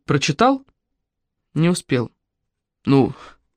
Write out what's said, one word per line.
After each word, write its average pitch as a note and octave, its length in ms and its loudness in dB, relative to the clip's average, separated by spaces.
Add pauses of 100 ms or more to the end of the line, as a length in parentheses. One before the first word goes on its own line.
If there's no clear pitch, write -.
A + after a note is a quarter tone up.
прочитал?" A3+ 640 -2 (880)
"Не E3 160 0
успел". B2+ 420 -4 (720)
"Ну, C3+ 300 2 (440)